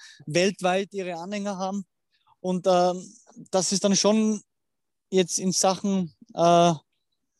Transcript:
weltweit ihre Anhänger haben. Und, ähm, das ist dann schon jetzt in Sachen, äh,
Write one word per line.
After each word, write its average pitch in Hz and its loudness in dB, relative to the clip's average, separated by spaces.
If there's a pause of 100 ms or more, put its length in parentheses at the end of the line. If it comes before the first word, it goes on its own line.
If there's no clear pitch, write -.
(260)
weltweit 180 -2
ihre 180 -8
Anhänger 196 -8
haben. 190 -6 (540)
Und, 185 -4
ähm, 180 2 (380)
das 185 0
ist 196 -2
dann 202 2
schon 214 2 (680)
jetzt 185 0
in 185 -2
Sachen, 190 -2 (200)
äh, 170 4 (680)